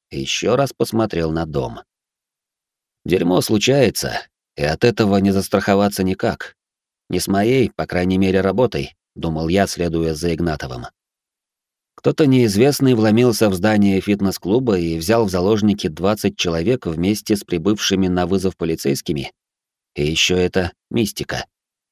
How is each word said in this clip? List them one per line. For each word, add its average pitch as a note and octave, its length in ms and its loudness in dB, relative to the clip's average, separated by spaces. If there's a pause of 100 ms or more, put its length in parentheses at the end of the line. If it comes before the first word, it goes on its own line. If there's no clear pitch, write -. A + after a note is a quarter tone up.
ещё - 460 -4
раз C3+ 160 -2
посмотрел G#2+ 600 -2
на E2 140 -4
дом. C2 360 -6 (1200)
«Дерьмо F2+ 380 2
случается, A2 800 0 (340)
и D2 80 -6
от D#2 220 0
этого G#2 320 2
не G2 140 2
застраховаться G2 720 0
никак. F#2+ 520 -4 (540)
Не F2+ 100 -2
с - 80 -6
моей, G#2+ 480 2
по D#2 120 -6
крайней F2+ 300 0
мере, F#2+ 220 2
работой», F#2+ 560 0 (200)
думал D#2+ 340 -4
я, F#2+ 180 2
следуя E2 460 -2
за E2 200 -2
Игнатовым. D2 520 -6 (1200)
Кто-то D3 220 2
неизвестный B2+ 680 4
вломился A2 560 4
в F#2+ 60 -2
здание G2+ 440 2
фитнес-клуба G2+ 760 0
и E2 220 -2
взял A2 260 2
в F#2+ 60 -4
заложники G2+ 560 0
двадцать G2 500 -2
человек F2 480 -2
вместе F#2 500 -2
с G2+ 80 -4
прибывшими F#2+ 640 0
на F2+ 200 0
вызов F#2 300 -2
полицейскими. E2 720 -4 (640)
И D2 100 -2
ещё E2 320 0
это F2+ 340 0 (200)
мистика. - 560 -4 (440)